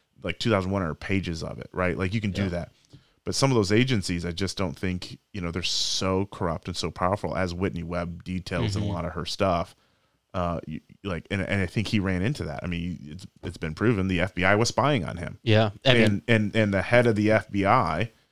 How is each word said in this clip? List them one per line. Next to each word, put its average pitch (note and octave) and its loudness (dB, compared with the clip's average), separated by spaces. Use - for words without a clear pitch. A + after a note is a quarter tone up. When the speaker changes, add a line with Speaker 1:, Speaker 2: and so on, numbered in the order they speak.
Speaker 1:
Like, F2 -4
two A#2 0
thousand F#2+ 2
one G2 0
hundred D#2 -4
pages F2 -2
of - -10
it, - -12
right? F2+ 0
Like, F#2+ -2
you A#2 0
can G#2 -2
do F#2 -2
Speaker 2:
Yeah. F#2+ 0
Speaker 1:
that. E2+ -6
But - -4
some C#3 4
of B2 4
those G2+ 4
agencies, G#2+ 2
I F2 -4
just F2+ -4
don't F#2 -4
think, F#2 -6
you G2+ -8
know, E2+ -4
they're F2 -4
so - 0
corrupt E2 -4
and F2 -6
so E2 -4
powerful, F#2 -2
as F2+ -2
Whitney F2 -2
Webb F2 -6
details F#2 -4
in G#2+ -2
a - -2
Speaker 2:
Mm-hmm. G2 -2
Speaker 1:
lot F2 -4
of E2 -8
her E2+ -6
stuff. F2+ 0
Uh, F2 -2
you, D#2 -8
like, F2 -6
and, F#2+ -2
and G2 0
I F#2 0
think G2+ -2
he A2 2
ran F#2 0
into A2 -2
that. D2+ -8
I - -6
mean, E2+ -4
it's, D2+ -14
it's F2+ -8
been D#2+ -6
proven G#2 2
the F2+ 0
F F#2 -2
B F2 0
I G2 4
was A#2 4
spying B2+ 2
on A#1 -6
him. D#2 -10
Speaker 2:
Yeah, A2 4
I B2+ 6
mean A#2 6
Speaker 1:
And, G#2 2
and, G#2+ 4
and G#2+ 4
the F#2 2
head A#2+ 6
of A2 4
the G#2+ 4
F G#2+ 2
B G2 2
I, G2+ 2